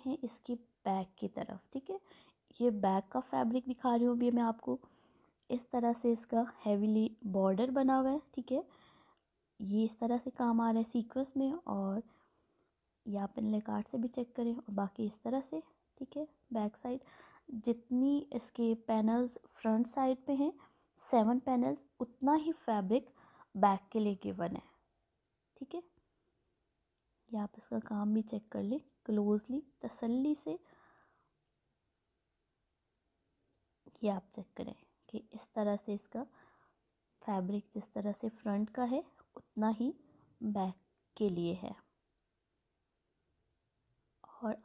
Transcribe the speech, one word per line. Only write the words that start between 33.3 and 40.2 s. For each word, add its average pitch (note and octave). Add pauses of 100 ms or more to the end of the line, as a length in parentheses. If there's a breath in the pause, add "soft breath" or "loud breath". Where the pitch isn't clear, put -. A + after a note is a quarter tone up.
ये G#3
आप F#3+
चेक G3 (100)
करें - (340)
कि G#3+ (120)
इस -
तरह G#3
से G#3
इसका - (1000 soft breath)
फैब्रिक G3+ (100)
जिस -
तरह G#3
से A3+
फ्रंट G#3+
का B3
है C4 (340)
उतना -
ही A#3 (480 soft breath)